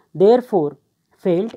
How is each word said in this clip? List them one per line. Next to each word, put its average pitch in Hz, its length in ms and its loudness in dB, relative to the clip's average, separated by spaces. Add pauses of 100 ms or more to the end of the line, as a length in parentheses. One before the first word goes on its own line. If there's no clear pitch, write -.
(140)
therefore, 190 640 0 (360)
felt 196 420 -4